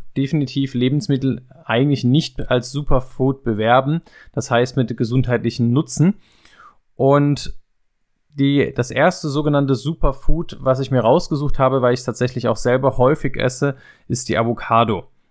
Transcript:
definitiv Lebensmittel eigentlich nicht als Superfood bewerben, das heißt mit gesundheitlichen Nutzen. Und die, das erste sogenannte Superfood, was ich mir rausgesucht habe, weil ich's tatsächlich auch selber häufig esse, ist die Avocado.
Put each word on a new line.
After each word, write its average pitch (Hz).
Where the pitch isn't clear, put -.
definitiv 139
Lebensmittel 131
eigentlich 131
nicht 131
als 127
Superfood 135
bewerben, 123
das -
heißt 123
mit 117
gesundheitlichen 117
Nutzen. 160
Und 143
die, 139
das 127
erste 156
sogenannte 143
Superfood, 151
was 131
ich 131
mir 127
rausgesucht 143
habe, 131
weil 123
ich's 123
tatsächlich 123
auch 113
selber 127
häufig 135
esse, 135
ist 135
die -
Avocado. 113